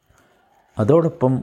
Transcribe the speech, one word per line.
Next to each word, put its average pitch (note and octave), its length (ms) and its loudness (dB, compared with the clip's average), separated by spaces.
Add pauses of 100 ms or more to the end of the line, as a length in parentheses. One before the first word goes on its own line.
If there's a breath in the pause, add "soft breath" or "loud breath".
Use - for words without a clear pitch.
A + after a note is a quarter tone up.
(760 soft breath)
അതോടൊപ്പം C3 640 0